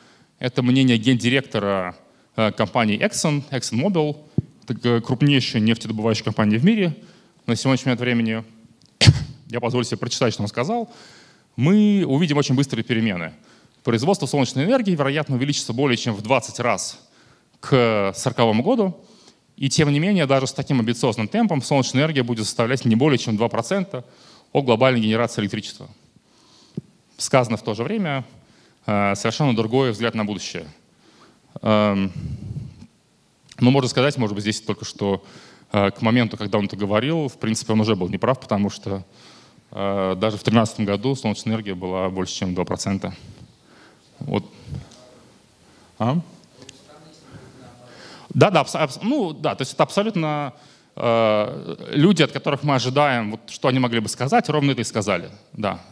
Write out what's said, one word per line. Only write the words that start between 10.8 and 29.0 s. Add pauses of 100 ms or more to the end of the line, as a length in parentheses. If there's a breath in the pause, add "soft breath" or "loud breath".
"Мы
увидим
очень
быстрые
перемены. (500 soft breath)
Производство
солнечной
энергии,
вероятно,
увеличится
более
чем
в
двадцать
раз (520 soft breath)
к
сороковому
году. (560 loud breath)
И
тем
не
менее,
даже
с
таким
амбициозным
темпом
солнечная
энергия
будет
составлять
не
более
чем
два
процента (480 loud breath)
от
глобальной
генерации
электричества". (1300 soft breath)
Сказано
в
то
же
время, (640 soft breath)
э,